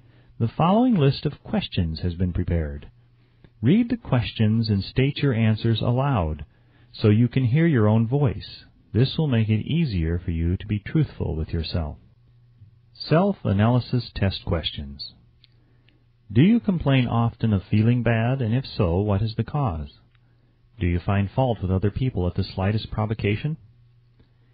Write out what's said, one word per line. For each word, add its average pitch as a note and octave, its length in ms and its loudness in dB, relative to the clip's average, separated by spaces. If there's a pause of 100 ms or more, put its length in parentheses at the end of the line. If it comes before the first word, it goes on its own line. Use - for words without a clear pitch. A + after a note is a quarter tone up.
(400)
the A2+ 80 0
following G#3+ 480 2
list C#3 320 2
of - 160 -10
questions E2+ 560 -4
has F2 160 -4
been F2+ 180 -2
prepared. D#2+ 560 -4 (720)
Read G#3+ 280 4
the A#3+ 80 -2
questions A2+ 720 0
and G2+ 140 0
state C#3 340 -2
your C#3 180 0
answers A2 460 0
aloud, A#2 640 -2 (480)
so - 160 2
you A2 180 6
can C3 180 0
hear D3+ 220 2
your A#2+ 200 4
own A2 200 4
voice. A#2+ 560 -2 (280)
This A#2+ 280 2
will D#3+ 80 0
make A2+ 220 2
it A2 180 0
easier F#2+ 500 0
for F2 140 -6
you E2 260 0
to - 80 -14
be G#2+ 140 -4
truthful - 560 -4
with D#2 140 -6
yourself. D#2+ 480 -6 (1120)
Self-analysis B2 1080 0
test - 280 -2
questions. C#2+ 680 -6 (1200)
Do A2 80 6
you A3 180 6
complain C#3 480 2
often A2+ 460 0
of F#2+ 160 2
feeling A2+ 320 4
bad, A#2 400 0
and A2+ 140 0
if C3 100 -2
so, F2 320 0
what G2+ 240 2
is A2 160 -4
the A#2 60 0
cause? F2+ 460 -4 (920)
Do F2+ 80 0
you F2 120 0
find G2 300 0
fault B2+ 320 -2
with F#2 80 -2
other F#2+ 220 0
people B2+ 340 -2
at F2 80 -2
the G2 100 -2
slightest G2+ 460 -4
provocation? G#2+ 680 -4 (960)